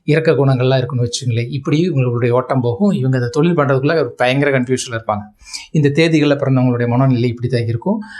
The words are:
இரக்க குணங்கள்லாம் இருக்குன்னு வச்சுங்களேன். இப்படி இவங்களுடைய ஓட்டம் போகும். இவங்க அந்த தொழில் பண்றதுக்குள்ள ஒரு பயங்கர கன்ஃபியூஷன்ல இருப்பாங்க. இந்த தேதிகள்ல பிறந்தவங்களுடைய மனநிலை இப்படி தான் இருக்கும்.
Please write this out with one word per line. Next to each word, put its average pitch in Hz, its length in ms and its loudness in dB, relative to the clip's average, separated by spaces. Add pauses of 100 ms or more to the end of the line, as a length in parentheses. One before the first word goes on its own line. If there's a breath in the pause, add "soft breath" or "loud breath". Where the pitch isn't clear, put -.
இரக்க 156 280 2
குணங்கள்லாம் 135 440 2
இருக்குன்னு 123 280 -2
வச்சுங்களேன். 117 460 -4
இப்படி 156 400 -2
இவங்களுடைய 123 400 0
ஓட்டம் 127 300 0
போகும். 127 300 0
இவங்க 131 260 0
அந்த 123 120 -2
தொழில் 156 280 0
பண்றதுக்குள்ள 139 380 2
ஒரு 147 180 -2
பயங்கர 135 480 0
கன்ஃபியூஷன்ல 127 300 -4
இருப்பாங்க. 110 300 -4 (500 loud breath)
இந்த 147 180 2
தேதிகள்ல 147 480 2
பிறந்தவங்களுடைய 127 520 2
மனநிலை 123 400 2
இப்படி 120 200 -4
தான் 120 180 -2
இருக்கும். 180 340 -2 (180 loud breath)